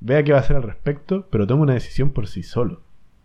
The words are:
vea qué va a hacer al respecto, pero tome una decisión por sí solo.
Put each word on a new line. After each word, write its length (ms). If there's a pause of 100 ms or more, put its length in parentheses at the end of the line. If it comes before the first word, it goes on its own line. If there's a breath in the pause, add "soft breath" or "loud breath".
vea 240
qué 80
va 60
a 20
hacer 160
al 60
respecto, 680
pero 160
tome 160
una 120
decisión 380
por 160
sí 140
solo. 380 (440)